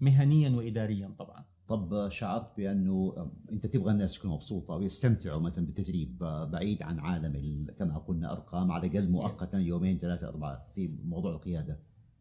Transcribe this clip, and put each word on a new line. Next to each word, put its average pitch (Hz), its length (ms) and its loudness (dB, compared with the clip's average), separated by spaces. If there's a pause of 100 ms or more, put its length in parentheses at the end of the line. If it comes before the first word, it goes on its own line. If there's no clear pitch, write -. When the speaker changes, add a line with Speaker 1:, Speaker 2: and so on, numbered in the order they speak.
Speaker 1:
مهنيا 139 500 8
وإداريا 110 680 0
طبعا. - 260 -12 (240)
Speaker 2:
طب 101 400 0
شعرت 107 480 -4
بأنه 95 720 2 (220)
أنت 107 140 -2
تبغى 104 260 2
الناس 101 220 2
تكون - 160 -4
مبسوطة 85 440 -4
ويستمتعوا 92 680 2
مثلا 85 260 -2
بالتدريب، 87 520 -4 (340)
بعيد 92 300 -2
عن 82 160 -4
عالم 78 380 -2
ال-، 73 380 -4
كما 82 240 -2
قلنا 82 340 -4
أرقام، 87 400 -2
على 82 140 0
الأقل 90 240 2
مؤقتا 90 480 0
يومين، 87 400 2
ثلاثة، 87 300 -4
أربعة 73 460 -8
في 92 140 -4 (160)
موضوع 85 280 -4
القيادة، 78 480 -4 (400)